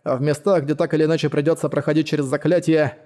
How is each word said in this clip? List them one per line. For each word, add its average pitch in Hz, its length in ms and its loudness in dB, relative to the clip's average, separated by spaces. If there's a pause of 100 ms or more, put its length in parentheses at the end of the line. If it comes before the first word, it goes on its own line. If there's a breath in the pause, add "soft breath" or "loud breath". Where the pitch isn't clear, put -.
а 131 140 -2
в 127 60 -4
местах, 151 420 0
где 147 100 -2
так 165 200 -2
или 156 100 2
иначе 156 240 0
придётся 151 400 0
проходить 151 400 0
через 147 160 -2
заклятия, 151 800 0